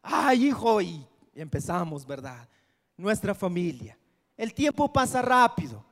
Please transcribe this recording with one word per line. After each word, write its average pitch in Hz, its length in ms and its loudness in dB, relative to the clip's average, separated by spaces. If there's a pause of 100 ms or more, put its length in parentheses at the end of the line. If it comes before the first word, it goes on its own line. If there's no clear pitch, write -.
"Ay, 269 460 2
hijo", 220 340 2
y 165 240 -8 (280)
empezamos, 151 720 -6
¿verdad? 131 420 -14 (480)
Nuestra 202 380 -2
familia. 175 640 -4 (380)
El 226 180 -6
tiempo 285 380 0
pasa 262 300 2
rápido. 233 720 2